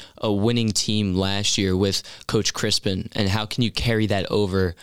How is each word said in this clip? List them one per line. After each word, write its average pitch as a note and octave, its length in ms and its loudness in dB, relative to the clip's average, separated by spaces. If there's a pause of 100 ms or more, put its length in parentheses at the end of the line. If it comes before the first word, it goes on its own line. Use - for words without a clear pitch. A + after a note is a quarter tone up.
(200)
a A2 120 0
winning A2 400 2
team G#2 440 0
last G2 420 0
year F#2+ 180 2
with G2 280 0 (240)
Coach - 260 0
Crispin, G2 600 -2
and G#2 140 0
how G#2+ 200 0
can B2 160 -2
you A2 80 0
carry A2 340 0
that G2 260 0
over F#2 520 0